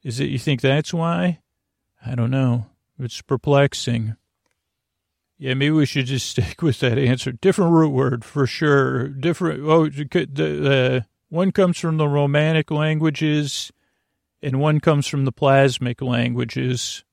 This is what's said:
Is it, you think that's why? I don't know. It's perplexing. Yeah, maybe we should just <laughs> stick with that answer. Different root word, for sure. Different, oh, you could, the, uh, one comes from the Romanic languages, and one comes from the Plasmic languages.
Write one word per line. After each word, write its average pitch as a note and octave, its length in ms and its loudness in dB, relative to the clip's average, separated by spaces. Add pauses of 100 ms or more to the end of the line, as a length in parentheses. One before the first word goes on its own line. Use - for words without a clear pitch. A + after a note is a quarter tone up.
Is A#2+ 160 -8
it, C#3+ 120 -2
you C3+ 80 -4
think C3+ 220 -2
that's C#3 320 0
why? E3+ 480 -2 (640)
I B2 100 -6
don't A#2+ 160 0
know. B2 360 0 (320)
It's B2+ 240 -10
perplexing. B2+ 920 0 (1200)
Yeah, C3 160 -4
maybe C#3 160 0
we D#3 160 4
should C3+ 200 -2
just C3 240 -4
<laughs> - 0 -
stick - 320 -4
with D3 180 0
that B2 180 2
answer. B2+ 340 0
Different F3+ 400 2
root D#3+ 180 6
word, B2+ 340 -2
for C#3 220 0
sure. C3+ 640 0
Different, C#3+ 560 -4
oh, D#3 200 4
you C#3+ 240 -4
could, D3+ 260 -2
the, C#3 600 0
uh, B2+ 40 0 (280)
one F3 240 0
comes F3+ 260 2
from D#3+ 180 -2
the D#3 100 2
Romanic D3 640 2
languages, D3+ 1000 -2 (720)
and C3+ 180 -2
one D3+ 200 2
comes D3 260 2
from C#3 180 -2
the C3 80 -2
Plasmic C3+ 680 2
languages. B2 1120 -4